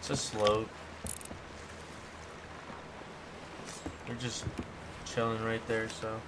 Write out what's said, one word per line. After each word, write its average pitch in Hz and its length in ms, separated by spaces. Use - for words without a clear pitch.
It's - 20
a 147 60
slope. 107 520
They're 120 80
just 120 300
chilling 113 400
right 113 220
there, 113 220
so. 110 400